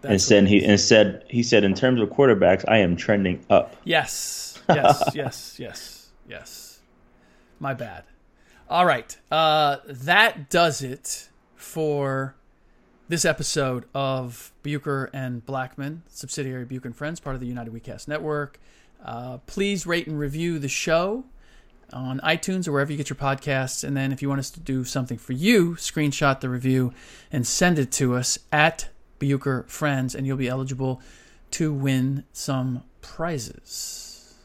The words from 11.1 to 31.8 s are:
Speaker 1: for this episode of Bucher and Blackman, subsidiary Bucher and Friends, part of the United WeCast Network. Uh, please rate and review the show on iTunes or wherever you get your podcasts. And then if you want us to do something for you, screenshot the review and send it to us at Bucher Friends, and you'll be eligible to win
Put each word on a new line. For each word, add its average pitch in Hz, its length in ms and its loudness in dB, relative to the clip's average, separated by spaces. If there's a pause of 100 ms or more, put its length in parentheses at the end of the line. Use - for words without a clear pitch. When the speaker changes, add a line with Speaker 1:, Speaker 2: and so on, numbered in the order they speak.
Speaker 1:
for 139 800 -4 (720)
this 165 160 -2
episode 135 680 -2
of 131 600 -6 (100)
Bucher 143 500 -4
and 127 320 -8
Blackman, 139 640 -8
subsidiary 131 560 -8
Bucher 127 220 -10
and 120 100 -12
Friends, 156 220 -8
part 139 160 -8
of 127 60 -8
the 123 80 -8
United 120 260 -10
WeCast 117 320 -14
Network. 147 540 -6 (440)
Uh, 123 420 -12
please 196 400 -4
rate 170 200 -2
and 156 120 -6
review 156 400 -4
the 139 100 -4
show 185 560 -2 (680)
on 131 280 -6
iTunes 175 480 -2
or 147 40 -2
wherever 143 200 2
you 143 60 -6
get 143 120 -6
your 127 60 -6
podcasts. 135 680 -2
And 139 140 -2
then 135 160 0
if 131 100 -6
you 139 60 -2
want 139 120 0
us 135 100 -8
to - 100 -18
do 131 240 -4
something 127 340 -4
for - 140 -10
you, 175 440 4
screenshot 143 640 0
the 131 100 -4
review 127 420 0 (400)
and 123 140 -2
send 180 320 2
it 131 140 0
to 123 220 0
us 123 240 -2 (140)
at 151 360 2 (300)
Bucher 139 500 -2
Friends, 135 460 -2
and 135 120 -6
you'll 135 100 -2
be 131 120 -2
eligible 131 520 -4 (520)
to 156 200 -2
win 135 600 0